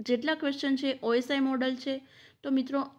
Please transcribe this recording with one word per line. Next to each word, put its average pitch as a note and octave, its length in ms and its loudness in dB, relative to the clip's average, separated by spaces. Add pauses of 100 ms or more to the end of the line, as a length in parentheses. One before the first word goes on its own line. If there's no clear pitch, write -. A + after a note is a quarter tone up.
જેટલા B3 340 0
ક્વેશ્ચન C#4 420 0
છે, C4 260 -2
ઓ A3+ 120 2
એસ B3 160 2
આઈ C#4 100 2
મોડલ C4 340 2
છે, C4+ 320 -6 (360)
તો C#4 80 -4
મિત્રો C4+ 300 2 (180)